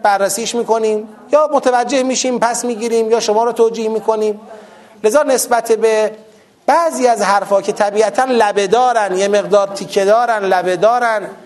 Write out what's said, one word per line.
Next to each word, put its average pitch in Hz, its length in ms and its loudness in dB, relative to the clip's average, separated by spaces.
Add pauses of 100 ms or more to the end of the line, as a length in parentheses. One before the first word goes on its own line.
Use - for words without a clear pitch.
بررسیش 202 520 -2
می‌کنیم، 220 520 -2 (240)
یا 302 220 4
متوجه 254 500 0
می‌شیم 254 360 -2
پس 233 260 -2
می‌گیریم، 226 460 -2
یا 233 80 2
شما 208 240 0
رو 240 80 0
توجیه 226 380 0
می‌کنیم. 214 500 -2 (640)
لذا 226 200 2
نسبت 233 480 0
به 214 400 0 (540)
بعضی 277 420 2
از 226 140 2
حرفا 196 400 0
که 208 100 -6
طبیعتاً 208 580 0
لبه 208 380 2
دارن، 220 500 2
یه 196 100 0
مقدار 202 400 2
تیکه 196 380 -4
دارن، 220 400 2
لبه 185 300 0
دارن 220 520 0 (180)